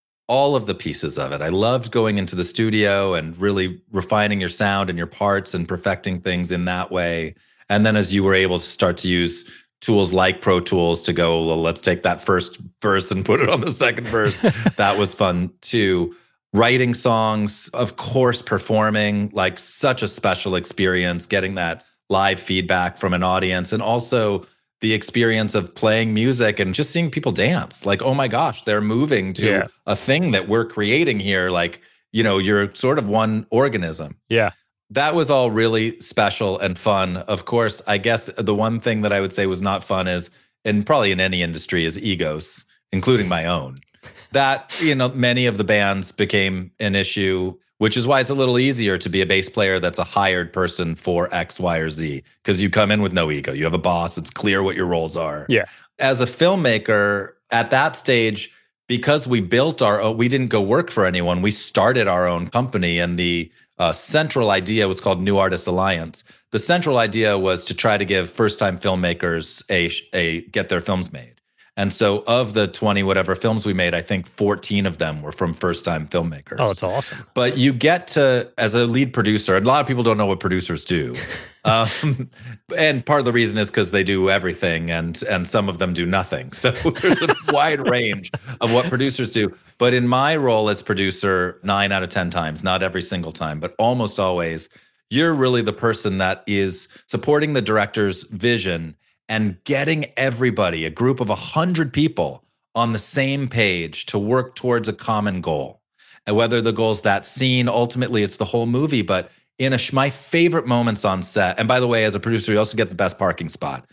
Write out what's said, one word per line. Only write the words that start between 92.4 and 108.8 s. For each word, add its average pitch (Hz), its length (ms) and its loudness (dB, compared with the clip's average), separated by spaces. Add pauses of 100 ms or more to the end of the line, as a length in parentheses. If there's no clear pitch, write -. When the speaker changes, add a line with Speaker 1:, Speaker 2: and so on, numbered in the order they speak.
Speaker 1:
not 92 180 0
every 92 200 -2
single 87 280 -6
time, 78 300 -8
but 85 180 -8
almost 117 400 0
always, 87 520 -2 (400)
you're 160 240 2
really 127 260 2
the 107 140 -2
person 110 420 -2
that 95 300 -2
is 98 420 -2 (200)
supporting 151 440 0
the 143 80 0
director's 104 640 0
vision 92 720 -2 (320)
and 107 360 -2
getting 143 420 -2 (100)
everybody, 113 720 0
a 80 40 -4
group 127 300 0
of 113 80 -2
a 104 60 0
hundred 160 580 -2
people, 92 500 -2 (320)
on 117 200 0
the 110 40 -4
same 135 500 -2
page 92 580 0
to - 120 -4
work 127 380 0
towards 120 320 0
a 104 60 -4
common 101 480 -2
goal. 73 400 -6 (440)
And 104 100 0
whether 117 260 2
the 113 100 2
goal's 110 300 0
that 98 240 2
scene, 127 420 0
ultimately 120 540 0
it's 98 160 -2
the 104 80 -2
whole 117 200 0
movie, 127 360 0